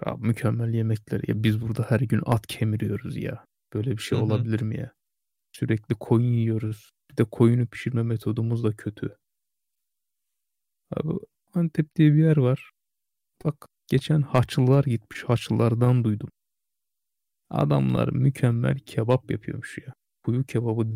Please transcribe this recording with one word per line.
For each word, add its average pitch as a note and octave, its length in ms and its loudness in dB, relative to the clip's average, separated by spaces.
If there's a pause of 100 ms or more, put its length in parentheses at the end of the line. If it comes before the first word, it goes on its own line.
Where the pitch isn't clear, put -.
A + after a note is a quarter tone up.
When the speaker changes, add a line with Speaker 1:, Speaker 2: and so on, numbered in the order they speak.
Speaker 1:
Abi A#2 240 -6
mükemmel A2+ 460 -2
yemekler. A2+ 540 -2
Ya A2 160 0
biz A2 180 2
burada A2+ 280 -4
her A2+ 100 4
gün A2+ 260 0
at A#2 220 0
kemiriyoruz G#2+ 720 -4
ya. - 280 -8 (280)
Böyle A2+ 180 -2
bir G#2+ 100 -6
şey - 160 -2
Speaker 2:
Hı A#2+ 40 0
hı. A2 40 0
Speaker 1:
olabilir A2 360 0
mi G#2+ 160 -4
ya? - 160 -12 (600)
Sürekli - 420 -2
koyun A#2+ 380 2
yiyoruz. A2 580 -2 (200)
Bir - 60 -20
de A2+ 60 6
koyunu A#2+ 440 2
pişirme A#2+ 360 -4
metodumuz A2+ 600 -2
da G#2+ 120 0
kötü." - 420 -10 (1700)
Abi D#3 220 -4 (400)
Antep E3 420 -2
diye D3+ 180 6
bir D3+ 100 6
yer D#3 140 4
var. C3 340 0 (720)
Bak - 220 -6 (200)
geçen D3 340 2
Haçlılar C3 640 4
gitmiş. - 400 -4
Haçlılardan A#2 800 2
duydum. G#2+ 260 -2 (1200)
Adamlar C3 600 2
mükemmel B2+ 720 0
kebap A#2 520 -2
yapıyormuş - 460 -8
ya. - 160 -14 (300)
Kuyu A#2+ 200 -2
kebabı A2+ 420 -2 (100)